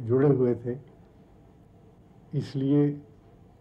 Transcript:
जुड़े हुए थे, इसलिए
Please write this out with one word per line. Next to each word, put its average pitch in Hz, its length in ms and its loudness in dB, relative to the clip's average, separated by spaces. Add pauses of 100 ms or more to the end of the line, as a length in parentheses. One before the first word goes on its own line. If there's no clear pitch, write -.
जुड़े 127 260 2
हुए 123 280 2
थे, 120 220 -8 (1600)
इसलिए 143 680 0 (600)